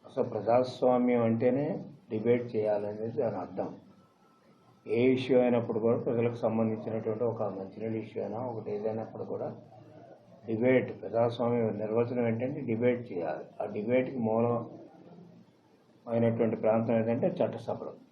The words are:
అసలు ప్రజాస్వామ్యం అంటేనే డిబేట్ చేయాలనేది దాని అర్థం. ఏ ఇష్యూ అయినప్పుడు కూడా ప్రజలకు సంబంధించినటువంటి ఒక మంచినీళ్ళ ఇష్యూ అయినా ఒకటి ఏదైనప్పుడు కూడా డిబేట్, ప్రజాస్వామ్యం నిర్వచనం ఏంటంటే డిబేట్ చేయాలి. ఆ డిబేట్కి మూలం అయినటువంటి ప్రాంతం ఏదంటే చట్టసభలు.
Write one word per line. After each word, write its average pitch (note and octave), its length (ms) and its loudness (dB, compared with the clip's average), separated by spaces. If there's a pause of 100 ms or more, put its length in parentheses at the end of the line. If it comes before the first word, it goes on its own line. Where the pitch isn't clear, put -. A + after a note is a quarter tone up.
అసలు B2+ 260 -2
ప్రజాస్వామ్యం B2 960 4
అంటేనే B2 380 2 (460)
డిబేట్ A#2 420 2
చేయాలనేది G#2+ 540 -2 (120)
దాని G#2 240 -2
అర్థం. F2+ 240 -6 (1160)
ఏ A#2 140 0 (160)
ఇష్యూ B2+ 280 0
అయినప్పుడు A#2 400 2
కూడా A2+ 200 4
ప్రజలకు A#2 400 0
సంబంధించినటువంటి A2 880 0
ఒక A2+ 100 -4 (160)
మంచినీళ్ళ G#2+ 460 -6
ఇష్యూ A2 200 -10
అయినా G#2 160 -6 (120)
ఒకటి A2 240 -8
ఏదైనప్పుడు G#2+ 560 -6
కూడా B2 160 -6 (1000)
డిబేట్, A#2 420 2 (120)
ప్రజాస్వామ్యం A#2 800 0
నిర్వచనం A#2+ 480 0
ఏంటంటే C3 400 -2
డిబేట్ A#2 400 2
చేయాలి. D#2+ 340 -6 (180)
ఆ - 40 -4 (100)
డిబేట్కి B2+ 520 0
మూలం A#2 280 2 (1600)
అయినటువంటి A#2 500 2
ప్రాంతం A2+ 380 2
ఏదంటే A#2 280 0 (100)
చట్టసభలు. - 540 -4 (180)